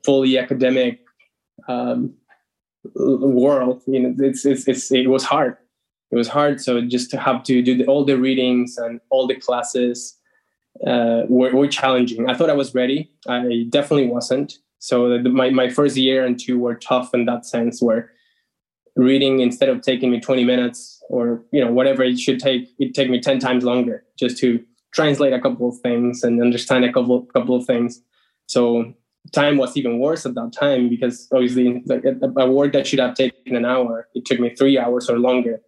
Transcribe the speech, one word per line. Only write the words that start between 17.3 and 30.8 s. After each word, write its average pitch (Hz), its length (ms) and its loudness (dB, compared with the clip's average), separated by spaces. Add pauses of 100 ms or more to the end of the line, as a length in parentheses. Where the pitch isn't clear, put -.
sense, 117 380 -4
where 117 300 0 (840)
reading, 135 460 2
instead 123 280 0
of 127 120 0
taking 127 280 -2
me 120 120 0
twenty 127 240 0
minutes 123 640 -2
or, 120 420 -2
you 147 100 2
know, 120 120 2
whatever 131 320 2
it 127 120 0
should 127 220 0
take, 127 300 -2 (100)
it 131 160 -2
take 131 160 0
me 123 100 0
ten 135 200 0
times 127 240 0
longer 120 400 0 (120)
just 123 220 -2
to 120 260 0 (300)
translate 139 380 2
a 123 80 0
couple 123 280 -2
of 120 120 -8
things 120 420 -2
and 120 180 2
understand 123 440 2
a 123 80 0
couple, 123 300 0
couple 123 340 -2
of 123 100 -4
things. 120 340 -2 (460)
So 117 480 0 (380)
time 147 240 2
was 131 200 -2
even 120 220 -2
worse 156 260 -2
at 127 120 -6
that 117 160 -8
time, 131 360 0